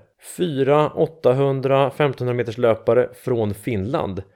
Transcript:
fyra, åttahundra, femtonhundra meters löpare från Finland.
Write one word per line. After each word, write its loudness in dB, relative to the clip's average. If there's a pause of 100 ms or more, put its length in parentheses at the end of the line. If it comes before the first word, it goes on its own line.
(380)
fyra, 0
åttahundra, 0
femtonhundra -2
meters -6
löpare 2
från -2
Finland. -4 (120)